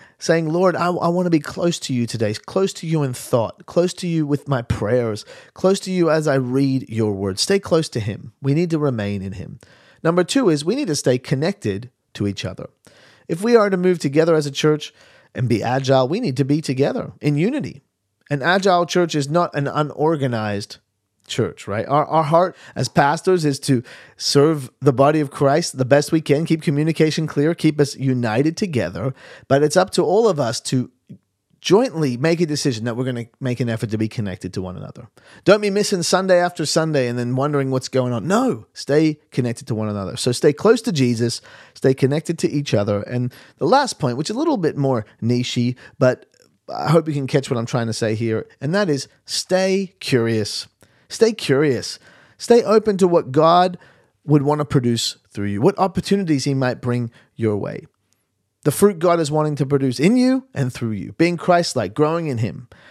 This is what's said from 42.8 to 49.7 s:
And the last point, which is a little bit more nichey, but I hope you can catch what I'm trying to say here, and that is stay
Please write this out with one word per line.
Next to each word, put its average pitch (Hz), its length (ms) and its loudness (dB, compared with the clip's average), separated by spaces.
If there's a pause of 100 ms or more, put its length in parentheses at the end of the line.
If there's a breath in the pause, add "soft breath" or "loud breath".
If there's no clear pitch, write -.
And 123 280 -4 (260 loud breath)
the 135 100 -2
last 254 320 0
point, 123 180 -2
which 160 140 -6
is 214 40 -8
a 247 40 -4
little 311 180 0
bit 160 180 -2
more 135 300 -2 (160 soft breath)
nichey, 123 540 -2 (240 loud breath)
but 127 260 2 (420)
I 65 220 -4
hope 160 180 4
you 156 60 -4
can 139 140 -4
catch 135 220 0
what 127 80 -2
I'm 117 100 -4
trying 117 200 -2
to 110 60 -4
say 110 220 -2
here, 110 320 -4 (120)
and 147 140 -4
that 202 160 0
is 139 180 -2 (180)
stay 190 760 -2